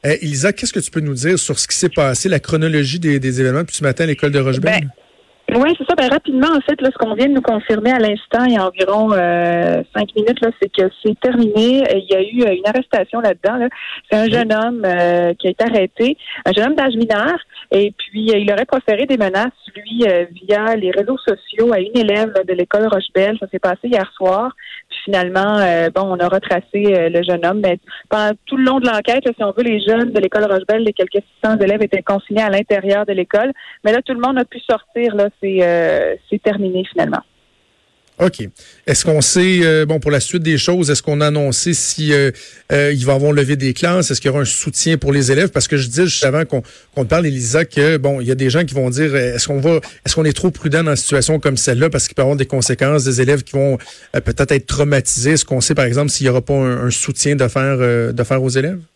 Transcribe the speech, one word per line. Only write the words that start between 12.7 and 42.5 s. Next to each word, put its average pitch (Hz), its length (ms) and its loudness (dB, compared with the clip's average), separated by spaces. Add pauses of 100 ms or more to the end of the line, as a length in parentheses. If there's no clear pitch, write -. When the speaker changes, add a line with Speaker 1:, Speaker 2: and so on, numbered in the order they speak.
Speaker 2:
là-dedans, 208 380 0
là. 247 100 -2 (420)
C'est 214 80 2
un 220 80 2
Speaker 1:
Oui. 220 60 0
Speaker 2:
jeune 226 220 0
homme, 226 320 -2
euh, 175 540 2
qui - 80 -2
a - 20 2
été 202 140 -2
arrêté, 226 540 0 (280)
un 190 80 0
jeune 214 140 2
homme 302 80 0
d'âge 269 180 0
mineur. 226 400 0 (380)
Et 202 260 2
puis, 220 340 -4
euh, 208 60 4
il 208 160 0
aurait 220 120 0
proféré 254 420 0
des 269 100 0
menaces, 202 340 0 (240)
lui, 220 320 -2
euh, 175 180 2 (220)
via 214 280 2
les 185 160 -2
réseaux 214 260 -2
sociaux 226 560 0
à 196 60 2
une 214 180 -2
élève, 214 380 2
là, 190 120 2
de 185 60 -2
l'école 202 340 0
Rochebelle. 202 520 0
Ça 196 100 -8
s'est 185 100 -6
passé 185 260 -2
hier 214 300 0
soir. 190 400 0 (320)
Puis - 180 -12
finalement, 190 520 0
euh, 170 320 2
bon, 190 140 -2
on 185 160 -2
a 175 80 0
retracé, 185 360 0 (120)
euh, 190 340 2
le 170 140 0
jeune 175 200 -2
homme. 208 200 0
Mais 175 160 0 (300)
pendant 214 260 0 (100)
tout 269 120 -4
le 262 80 2
long 262 140 2
de 247 60 -2
l'enquête, 233 400 0
là, 240 100 0
si 226 80 -6
on 202 140 -2
veut, 240 60 0
les 220 200 0
jeunes 233 280 0
de 214 80 0
l'école 208 260 0
Rochebelle, 202 380 0
les 214 100 0
quelques 185 200 -2
six - 300 -4
cents 220 140 2
élèves 202 240 2
étaient 196 220 -2
confinés 208 400 -2
à 208 80 0
l'intérieur 202 560 0
de 202 60 -2
l'école. 208 380 0 (320)
Mais 208 80 2
là, 240 140 2
tout 269 80 -6
le 233 80 -4
monde 254 160 0
a 254 80 0
pu 247 140 -16
sortir. 233 560 -2
Là, 202 140 2 (120)
c'est, 190 200 0
euh, 170 540 2 (140)
c'est 208 120 -4
terminé 190 500 -2
finalement. - 300 -2 (1000)
Speaker 1:
OK. 180 200 0 (440)
Est-ce - 200 0
qu'on 156 160 2
sait, 180 420 2
euh, 156 220 4
bon, 151 160 -2
pour 147 100 0
la 139 80 2
suite 170 240 -4
des 156 140 2
choses, 175 320 0
est-ce 139 120 0
qu'on 147 200 -2
a 151 60 2
annoncé 147 460 0
si, 151 380 -2
euh, 139 200 2 (420)